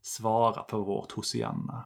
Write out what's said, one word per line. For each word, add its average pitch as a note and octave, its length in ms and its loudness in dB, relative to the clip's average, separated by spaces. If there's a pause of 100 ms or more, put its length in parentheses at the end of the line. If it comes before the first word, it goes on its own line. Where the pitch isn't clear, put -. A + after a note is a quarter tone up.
svara A2+ 600 2
på G#2+ 200 -2
vårt G2 300 -4
Hosianna. - 720 -4